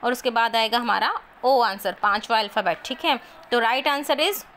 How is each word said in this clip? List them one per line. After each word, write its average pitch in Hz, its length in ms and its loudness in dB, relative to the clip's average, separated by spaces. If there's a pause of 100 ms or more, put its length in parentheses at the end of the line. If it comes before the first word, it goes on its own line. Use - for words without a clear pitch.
और 240 80 0
उसके 254 180 -2
बाद 226 260 0
आएगा 226 220 2
हमारा 226 420 0 (240)
ओ 254 160 4
answer, 202 320 0
पांचवा 214 460 0
alphabet, 202 460 -2
ठीक 254 200 -8
है। 277 160 0 (320)
तो 240 60 4
right 247 300 2
answer 285 280 0
is 359 300 -2 (100)